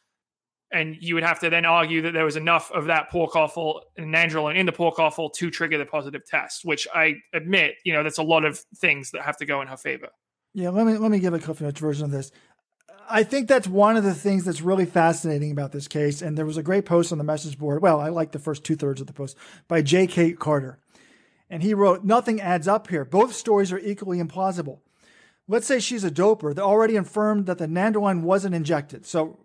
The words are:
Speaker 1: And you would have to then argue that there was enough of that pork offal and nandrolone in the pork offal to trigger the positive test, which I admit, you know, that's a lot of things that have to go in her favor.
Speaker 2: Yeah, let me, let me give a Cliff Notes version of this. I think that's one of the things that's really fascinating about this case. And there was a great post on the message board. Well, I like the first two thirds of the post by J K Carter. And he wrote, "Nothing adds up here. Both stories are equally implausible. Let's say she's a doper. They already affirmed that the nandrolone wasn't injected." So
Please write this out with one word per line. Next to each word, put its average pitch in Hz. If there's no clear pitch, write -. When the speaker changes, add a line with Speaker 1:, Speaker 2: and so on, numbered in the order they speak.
Speaker 1:
And 156
you 170
would 165
have 165
to 170
then 165
argue 165
that 165
there 160
was 147
enough 160
of 151
that 160
pork 170
offal 156
and 156
nandrolone 160
in 185
the 165
pork 170
offal 156
to 170
trigger 156
the 143
positive 143
test, -
which 156
I 160
admit, 170
you 175
know, 151
that's 151
a 160
lot 160
of 147
things 143
that 147
have 143
to 151
go 143
in 131
her 131
favor. -
Speaker 2:
Yeah, 180
let 214
me, 220
let 214
me 202
give 180
a 165
Cliff 151
Notes 143
version 151
of 143
this. 139
I 220
think 247
that's 247
one 208
of 220
the 196
things 185
that's 165
really 185
fascinating 160
about 143
this 143
case. 147
And 151
there 156
was 156
a 156
great 190
post 170
on 160
the 147
message 151
board. 147
Well, 165
I 151
like 160
the 147
first 147
two 160
thirds 139
of 135
the -
post 135
by 165
J 175
K 170
Carter. 139
And 165
he 214
wrote, 196
"Nothing 220
adds 175
up 208
here. 156
Both 196
stories 202
are 180
equally 196
implausible. 175
Let's 220
say 262
she's 233
a 180
doper. 175
They 170
already 220
affirmed 208
that 180
the 165
nandrolone 196
wasn't 190
injected." 147
So 160